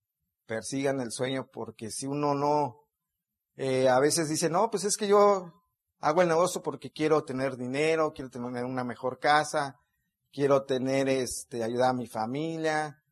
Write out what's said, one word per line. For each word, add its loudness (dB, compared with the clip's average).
Persigan -2
el -6
sueño, -4
porque -10
si -10
uno 0
no, 0
eh, 2
a 6
veces 2
dice, 0
"No, 2
pues -4
es -2
que -4
yo 6
hago 4
el 4
negocio 2
porque -8
quiero 2
tener -4
dinero, 0
quiero -12
tener -8
una -4
mejor -6
casa, 0
quiero 2
tener, 0
este, -4
ayudar 2
a 0
mi -4
familia -4